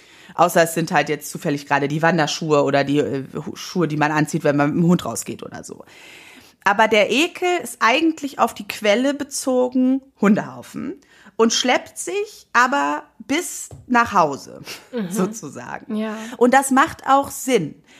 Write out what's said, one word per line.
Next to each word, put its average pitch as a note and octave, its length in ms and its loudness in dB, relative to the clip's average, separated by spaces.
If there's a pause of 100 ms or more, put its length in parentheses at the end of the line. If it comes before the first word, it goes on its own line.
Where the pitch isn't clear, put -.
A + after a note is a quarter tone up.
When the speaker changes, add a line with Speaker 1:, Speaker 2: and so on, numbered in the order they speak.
(360)
Speaker 1:
Außer F3 280 4
es D#3+ 120 -2
sind E3 160 -4
halt D3+ 180 2
jetzt D3 220 -8
zufällig D3 340 -6
gerade C#3+ 220 0
die D3 160 -2
Wanderschuhe D#3 600 2
oder C#3 200 2
die, C#3+ 160 0
äh, C3+ 240 -2 (100)
Hu-, - 220 -10
Schuhe, - 320 -4
die D3+ 100 -4
man D3+ 140 0
anzieht, D#3 320 -2
wenn D3 120 2
man C#3+ 180 2
mit E3+ 100 2
dem E3 40 4
Hund F3 180 4
rausgeht - 380 -8
oder - 200 -14
so. - 200 -18 (800)
Aber G3+ 240 4
der G#3 220 4
Ekel E4+ 380 0 (160)
ist - 160 -12
eigentlich C#4+ 580 0
auf A3+ 160 2
die - 140 -14
Quelle A#3+ 480 0
bezogen, B3+ 840 0 (200)
Hundehaufen, D3+ 760 0 (400)
und A3+ 180 2
schleppt - 440 -2
sich G#4 560 -8
aber C#4+ 500 0 (140)
bis - 520 -6 (180)
nach A#3 260 2
Hause, D3 480 0 (300)
Speaker 2:
Mhm. G#3+ 180 -6
Speaker 1:
sozusagen. F#3 840 -6
Speaker 2:
Ja. G#3+ 200 -6 (220)
Speaker 1:
Und B3 160 4
das C4+ 160 4
macht C4+ 380 0
auch C#4 240 2
Sinn, A3 440 -2 (240)